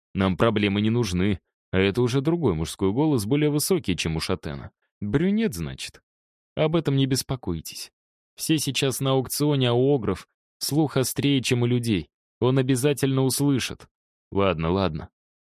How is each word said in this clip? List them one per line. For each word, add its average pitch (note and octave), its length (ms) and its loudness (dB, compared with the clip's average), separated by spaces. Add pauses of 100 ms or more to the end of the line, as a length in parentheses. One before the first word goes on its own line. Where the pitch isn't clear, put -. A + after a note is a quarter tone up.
(140)
Нам F#2+ 240 0
проблемы G#2 440 2
не G#2+ 80 0
нужны. G2+ 500 0 (320)
А F#2 80 2
это G2 220 2
уже B2 200 0
другой D#3 320 0
мужской E2 380 -2
голос, C3 340 0
более D3 240 0
высокий, D3 480 0
чем D#2+ 180 -2
у D#2+ 40 -4
Шатена. D#2 520 -6 (300)
Брюнет, F3+ 520 0
значит? - 480 -10 (540)
Об D#3 200 0
этом D#3+ 200 0
не C3+ 120 2
беспокойтесь. B2 840 -6 (440)
Все - 220 0
сейчас C3+ 420 -2
на C3+ 120 0
аукционе, C3+ 580 0
а A#2+ 40 2
у C3 200 4
огров G2+ 340 -2 (320)
слух D3 380 0
острее, C3 440 0
чем A#2+ 220 0
у - 20 2
людей. A#2 440 0 (300)
Он B2+ 180 2
обязательно C3+ 680 2
услышит. C3+ 640 0 (440)
Ладно, E2+ 380 0
ладно. F2 400 0 (480)